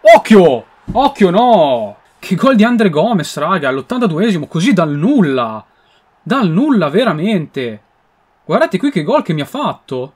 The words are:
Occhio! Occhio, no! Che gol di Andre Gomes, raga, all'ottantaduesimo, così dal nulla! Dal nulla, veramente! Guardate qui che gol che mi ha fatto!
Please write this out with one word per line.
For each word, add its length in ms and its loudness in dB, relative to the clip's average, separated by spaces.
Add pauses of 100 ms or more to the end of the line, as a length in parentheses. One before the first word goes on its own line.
(160)
Occhio! 500 4 (260)
Occhio, 400 0
no! 640 0 (220)
Che 160 -6
gol 200 2
di 80 4
Andre 280 2
Gomes, 460 -2
raga, 320 -2
all'ottantaduesimo, 760 -2
così 280 -2
dal 180 0
nulla! 760 -2 (560)
Dal 280 -2
nulla, 400 0
veramente! 920 -4 (640)
Guardate 320 -2
qui 140 -2
che 100 -4
gol 220 -2
che 100 -6
mi 80 -4
ha 40 -4
fatto! 720 -10